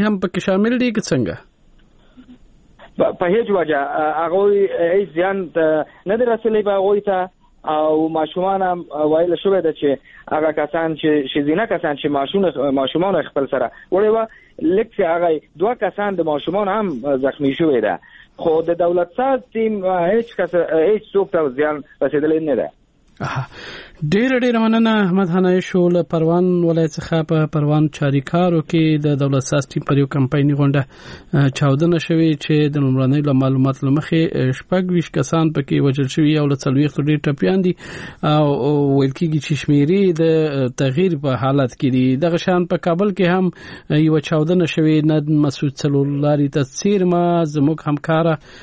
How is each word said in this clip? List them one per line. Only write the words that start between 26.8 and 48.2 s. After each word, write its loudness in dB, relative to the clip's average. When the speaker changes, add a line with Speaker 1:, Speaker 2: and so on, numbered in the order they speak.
Speaker 1:
څخه. -4
په 0
پروان 2
چاریکارو 0
کې 0
د 2
دولت 0
ساز -2
ټیم -6
پر 0
یو 4
کمپایني 0
غونډه، 2
اه، 2
چاودنه 2
شوې 0
چې 0
د -4
لومړنۍ 2
له 2
معلوماتو 2
له 2
مخې، 0
اه، 2
شپږ -2
ویشت -2
کسان 0
پکې -2
وژل 0
شوي 2
او 0
له 0
څلوېښتو 0
ډېر 2
ټپیان 0
دي 0
او 2
ویل 2
کېږي -2
چې -4
شمېرې 2
د، -2
اه، 2
تغییر 0
په -4
حالت 0
کې -2
دي. 2
دغه 0
شان 0
په -2
کابل 0
کې 0
هم، 2
اه، -6
یوه 4
چاودنه 0
شوې. 2
ند 0
مسعود 0
څلور 0
لارې 0
ته -2
څیرمه 0
زموږ 0
همکاره 0